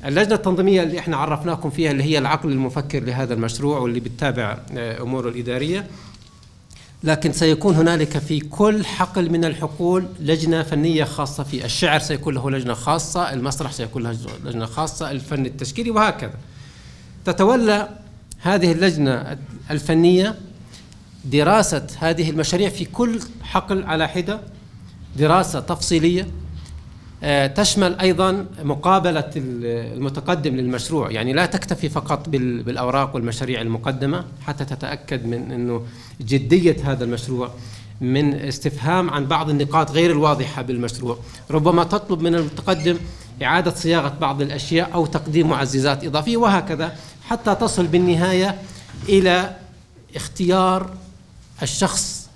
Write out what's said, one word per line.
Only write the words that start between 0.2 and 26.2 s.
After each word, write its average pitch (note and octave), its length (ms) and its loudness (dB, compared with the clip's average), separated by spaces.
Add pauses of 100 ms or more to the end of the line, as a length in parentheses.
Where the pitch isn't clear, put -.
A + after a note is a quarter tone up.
التنظيمية F#3+ 480 4
اللي E3 160 -2
احنا D#3+ 180 -2
عرفناكم D3+ 520 -2
فيها D#3 220 0
اللي C#3 120 2
هي D#3 140 2
العقل C#3+ 340 0
المفكر C3+ 520 -2
لهذا B2 300 -2
المشروع B2 460 0
واللي B2 200 -2
بتتابع، A#2 580 -2 (200)
آه، A2+ 240 -6
أموره B2 280 -4
الإدارية، B2+ 580 -4 (1160)
لكن D#3 280 2
سيكون D#3+ 440 4
هنالك D#3+ 420 4
في D3+ 220 -2
كل G#3 460 2
حقل F#3+ 460 0
من E3 140 2
الحقول E3+ 600 0 (140)
لجنة D#3+ 440 2
فنية D#3 400 2
خاصة C#3+ 400 -4
فيه، C#3 220 -6
الشعر D3+ 340 2
سيكون C#3+ 340 -2
له C3 180 -2
لجنة B2 220 -2
خاصة، D3+ 600 -2
المسرح C3 380 -4
سيكون A#2 320 -6
له A#2 140 -4 (280)
لجنة A#2 200 -4
خاصة، D#3 460 -6
الفن C3+ 340 -4
التشكيلي A3+ 460 -6
وهكذا. G#3+ 420 0 (920)
تتولى G#3 640 4 (520)
هذه F3 300 4
اللجنة D3 680 2 (340)
الفنية F3 640 4 (920)
دراسة D3+ 600 4 (120)
هذه D#3+ 300 0
المشاريع D#3+ 400 0
في F3 160 -6
كل A#3 340 -2 (240)
حقل F#3+ 400 -2
على D#3+ 240 0
حدة، F3+ 320 -4 (800)
دراسة D#3 420 4
تفصيلية، F3 680 0 (960)